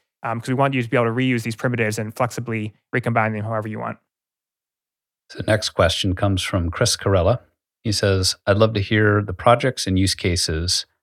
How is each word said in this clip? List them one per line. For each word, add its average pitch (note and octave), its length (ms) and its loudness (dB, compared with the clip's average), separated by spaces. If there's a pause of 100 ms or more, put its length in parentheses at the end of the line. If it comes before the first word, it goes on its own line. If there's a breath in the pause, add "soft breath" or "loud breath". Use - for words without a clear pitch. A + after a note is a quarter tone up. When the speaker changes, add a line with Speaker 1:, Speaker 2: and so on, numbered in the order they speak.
(240)
Speaker 1:
um, A#2 160 -4
'cause A#2 80 -8
we C3 60 0
want C#3 200 2
you C3 80 0
to A2+ 80 -8
be C3+ 60 0
able A#2+ 100 4
to A#2 60 0
reuse B2 320 0
these A2+ 120 -4
primitives A#2 440 -2
and A2 160 -8
flexibly A2+ 580 -4 (180)
recombine A#2 400 0
them G#2 120 -4
however A2 240 -4
you A2 100 -10
want. A#2 200 -8 (1300)
Speaker 2:
So - 80 -14
the - 80 -10
next G#2+ 240 0
question F2+ 460 0
comes G2 260 0
from E2+ 280 -4
Chris - 260 -2
Carella. G2 440 2 (440)
He A2 80 -2
says, G2 420 2 (100)
"I'd G2+ 140 4
love A2+ 160 4
to G#2+ 60 0
hear G#2 420 2
the G#2 100 -6
projects A#2+ 540 2
and F#2+ 100 0
use F#2 200 2
cases E2+ 680 -2 (180)